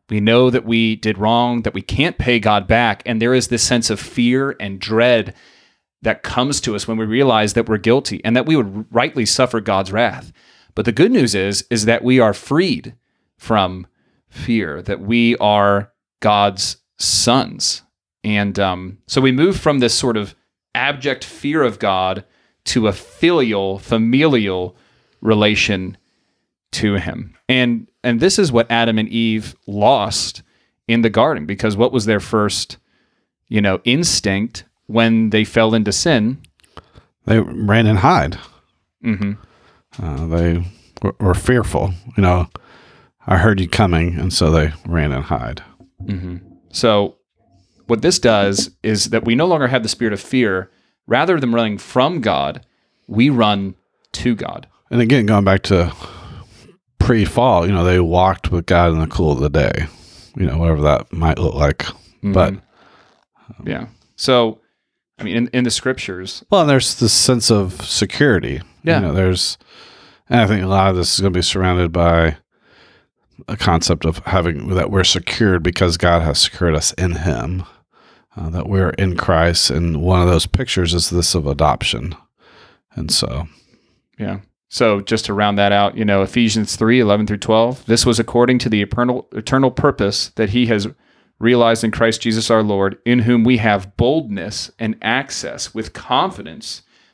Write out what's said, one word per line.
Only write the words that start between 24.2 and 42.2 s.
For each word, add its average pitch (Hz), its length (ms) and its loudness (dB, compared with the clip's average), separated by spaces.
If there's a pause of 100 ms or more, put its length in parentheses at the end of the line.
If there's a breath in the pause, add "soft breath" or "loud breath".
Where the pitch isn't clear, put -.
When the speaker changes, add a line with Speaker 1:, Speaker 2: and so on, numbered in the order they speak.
Speaker 1:
relation 104 720 0 (760)
to 104 240 -2
him. - 400 -8 (140)
And, 123 400 0 (160)
and 117 160 0
this 190 180 2
is 170 140 2
what 117 180 2
Adam 117 280 0
and 110 100 -2
Eve 110 480 -2 (100)
lost 104 760 -2 (440)
in 117 140 2
the 113 100 2
garden, 113 360 0
because 101 300 -4
what 120 140 2
was 120 140 -2
their 107 160 0
first, - 560 -4 (720)
you 107 140 0
know, 95 220 0
instinct 120 800 -2 (220)
when 113 440 2
they 107 140 2
fell 110 300 2
into 104 160 0
sin? 127 480 0 (840 loud breath)
Speaker 2:
They 107 160 4
ran 110 460 0
and 107 140 2
hide. 123 380 2 (640 loud breath)
Speaker 1:
Mm-hmm. 104 300 -4 (680 soft breath)
Speaker 2:
Uh, 80 260 -6
they 85 380 0 (360 soft breath)
w-, - 180 -4
were 104 160 2
fearful. 107 580 -2 (240)
You 101 60 2